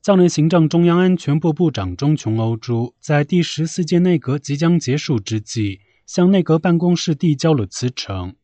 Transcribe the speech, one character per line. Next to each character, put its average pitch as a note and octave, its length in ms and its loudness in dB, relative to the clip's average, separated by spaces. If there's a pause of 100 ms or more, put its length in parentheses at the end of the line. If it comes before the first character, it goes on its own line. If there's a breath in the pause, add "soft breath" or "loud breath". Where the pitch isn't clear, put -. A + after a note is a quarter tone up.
藏 G3 180 2
人 F3+ 100 6
行 D#3 200 2
政 E3 200 4
中 E3+ 180 2
央 E3+ 120 4
安 F#3 180 2
全 D3 220 -2
部 D#3+ 140 0
部 D#3+ 180 0
长 F#2+ 240 -6
中 D3 220 0
琼 A2 240 -4
欧 A2+ 160 -2
珠 A#2 420 -6
在 D3 240 -2
第 F3 180 0
十 D#3 240 -4
四 E3+ 200 -6
届 E3+ 160 0
内 F3+ 180 2
阁 C3+ 220 -4
即 C#3 160 -6
将 E3 200 2
结 C#3+ 220 -2
束 C3 220 -2
之 A2 200 -6
际， G2+ 380 -6 (260)
向 F#3 280 2
内 G3 100 4
阁 D#3+ 160 2
办 E3+ 180 0
公 F3 200 0
室 E3 180 -2
递 D3+ 220 0
交 D#3+ 180 2
了 A#2+ 100 -2
辞 B2 240 -6
呈。 F#2+ 560 -8